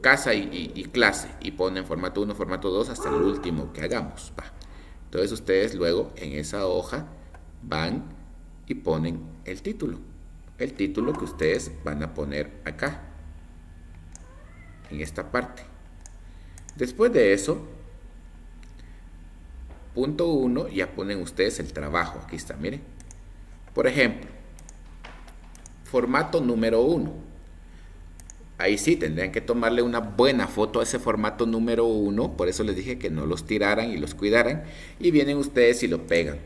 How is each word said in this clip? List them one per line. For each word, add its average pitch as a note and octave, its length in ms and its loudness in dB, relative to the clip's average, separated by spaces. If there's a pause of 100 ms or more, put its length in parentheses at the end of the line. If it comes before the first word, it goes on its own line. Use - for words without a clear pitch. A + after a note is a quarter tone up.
casa C3 340 6
y, F#2+ 400 -4
y, - 60 -8
y - 40 -6
clase, A2+ 440 4 (120)
y - 120 -6
ponen F#2 340 0
formato F2+ 340 -2
uno, G#2 140 0
formato F#2 360 -2
dos, G2+ 180 2
hasta G2 200 -6
el C#2+ 80 0
último E2 560 0
que - 100 -8
hagamos, F2+ 560 -4
va. - 60 -12 (600)
Entonces G2+ 280 0
ustedes G2+ 420 4
luego F2 420 2
en D2+ 160 -8
esa D#2 340 -2
hoja F#2 420 -2 (540)
van D#2 420 -2 (640)
y - 80 -4
ponen E2 460 0 (240)
el F#2 180 -8
título, F3 360 -4 (600)
el C#3 160 -4
título A2 400 0
que - 100 -4
ustedes E2 480 0 (120)
van D2 180 -2
a D#2 100 -6
poner D2 380 -4 (140)
acá, C3+ 460 -6 (1800)
en D2 100 -8
esta D#2 320 -8
parte. B2 300 -2 (1120)
Después G#3 360 2
de G#2 200 8
eso, D3+ 340 2 (2250)
punto D3+ 340 2
uno, B2+ 400 4
ya F#2 260 -2
ponen G2 280 -2
ustedes F#2+ 380 0
el D#2 120 -4
trabajo, D2+ 500 -2
aquí - 140 -10
está, - 200 -8
miren. G#2 260 -6 (880)
Por B2 140 2
ejemplo, B2+ 420 2 (1600)
formato C3+ 560 2
número A2+ 420 4
uno. D#3+ 300 2 (1500)
Ahí G2 200 4
sí, E3 160 6
tendrían F2 380 0
que A2 80 0
tomarle A#2+ 420 2
una A#2+ 160 2
buena A2 480 4
foto G#2+ 320 2
a A2+ 60 4
ese A#2+ 140 -2
formato G#2+ 460 2
número A#2 420 4
uno, G#2+ 500 2
por F2+ 120 2
eso F#2 140 0
les G#2 140 0
dije B2 220 -4
que G2 120 -4
no D#2 160 -2
los E2 200 -2
tiraran G#2 440 4
y G2 60 -2
los D2 180 -4
cuidaran. A#2 480 4 (380)
Y F3 100 6
vienen C#3+ 280 6
ustedes B2 440 6
y A2+ 60 2
lo E2 180 0
pegan. D2+ 400 2